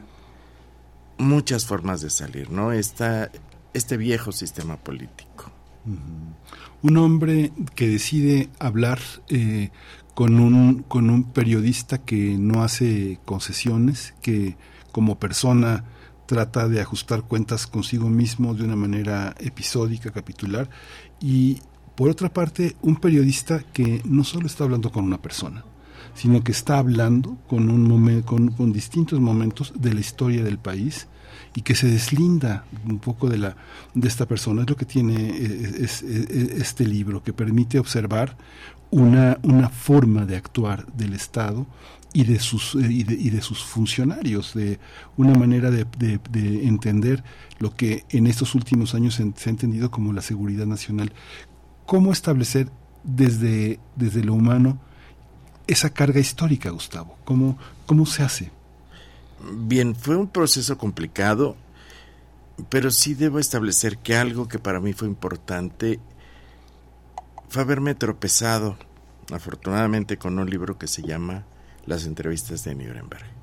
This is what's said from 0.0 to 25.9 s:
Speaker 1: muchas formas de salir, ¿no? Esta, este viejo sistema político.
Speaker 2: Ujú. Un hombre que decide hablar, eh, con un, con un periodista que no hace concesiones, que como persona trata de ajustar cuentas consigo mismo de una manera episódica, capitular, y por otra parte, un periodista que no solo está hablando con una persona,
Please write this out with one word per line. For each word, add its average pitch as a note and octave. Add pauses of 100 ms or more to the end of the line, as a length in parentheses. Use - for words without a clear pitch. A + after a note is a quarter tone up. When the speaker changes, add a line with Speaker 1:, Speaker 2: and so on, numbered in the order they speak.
Speaker 1:
muchas C3
formas F#2
de D2+
salir, C#2
¿no? G2+
Esta, A2+ (420)
este B2
viejo A2+
sistema D#2+
político. - (340)
Speaker 2:
Ujú. D#2+
Un D#3+
hombre D#3+ (240)
que A#2
decide C#3 (100)
hablar, A#2+ (280)
eh, G#2+ (440)
con A#2
un, B2
con A#2
un B2
periodista A#2
que G2+
no A2
hace G#2+
concesiones, A2+
que G2+ (360)
como G#2+
persona A#2 (400)
trata A2+
de A2
ajustar A2
cuentas A2
consigo A2+
mismo A#2
de G#2+
una A2
manera G2+
episódica, A2+
capitular, G#2 (500)
y C3 (380)
por C#3
otra E3
parte, E3+
un D#3
periodista D3+ (140)
que A#2
no C#3
solo E3+
está D3
hablando A#2
con G2+
una F#2+
persona, - (500)